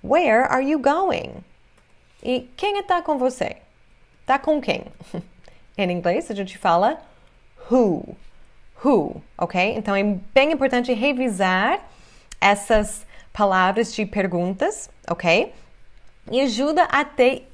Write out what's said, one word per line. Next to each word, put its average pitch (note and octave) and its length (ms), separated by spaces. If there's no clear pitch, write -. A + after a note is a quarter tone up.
Where B3+ 460
are C4 120
you C#4+ 180
going? D4+ 640
E B3 340
quem G4+ 220
está F#4+ 220
com D4 160
você? B3+ 400
Tá C4+ 140
com D4+ 200
quem? - 260
<laughs> F3 100
Em F#3 140
inglês F3+ 400
a - 20
gente G3 240
fala G3+ 420
who. A3+ 460
Who, G3 380
ok? F3+ 380
Então G#3+ 200
é G3 80
bem C#4 180
importante B3+ 420
revisar A#3 880
essas G#3 680
palavras G3 600
de G#3+ 120
perguntas, F#3+ 840
ok? F3 420
E B3 100
ajuda C#4 420
a C#4+ 200
te C4 400